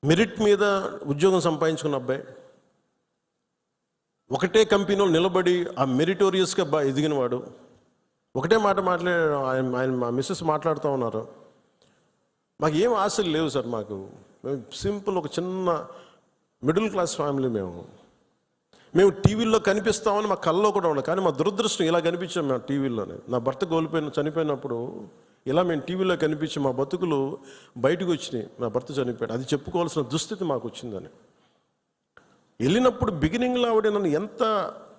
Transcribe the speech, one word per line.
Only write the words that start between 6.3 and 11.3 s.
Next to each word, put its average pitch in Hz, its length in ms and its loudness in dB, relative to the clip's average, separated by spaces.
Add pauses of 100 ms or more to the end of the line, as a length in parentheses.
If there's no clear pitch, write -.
బా 151 160 0
ఎదిగినవాడు, 135 720 -2 (840)
ఒకటే 170 220 2
మాట 202 220 2
మాట్లాడే 175 540 2
ఆయన, 131 420 0
ఆయన 131 160 0
మా 123 180 -2
మిసెస్ 135 340 -2
మాట్లాడుతూ 151 480 0
ఉన్నారు, 117 360 -4 (1300)